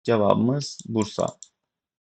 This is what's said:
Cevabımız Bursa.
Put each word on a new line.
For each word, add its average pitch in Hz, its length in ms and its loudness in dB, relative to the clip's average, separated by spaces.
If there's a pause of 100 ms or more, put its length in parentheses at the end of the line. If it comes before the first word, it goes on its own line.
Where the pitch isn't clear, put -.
Cevabımız 113 840 2
Bursa. 107 400 -2 (920)